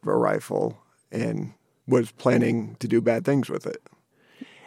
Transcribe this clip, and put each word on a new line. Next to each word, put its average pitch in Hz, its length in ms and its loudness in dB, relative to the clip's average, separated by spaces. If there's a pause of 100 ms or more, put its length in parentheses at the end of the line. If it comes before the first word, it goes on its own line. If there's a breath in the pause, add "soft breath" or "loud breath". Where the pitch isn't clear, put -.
a 101 100 2
rifle 107 600 0 (340)
and 113 420 -4 (340)
was 127 240 2
planning 117 680 0
to 123 80 -6
do 113 120 4
bad 113 260 0
things 143 240 2
with - 180 -6
it. - 140 -10 (840 loud breath)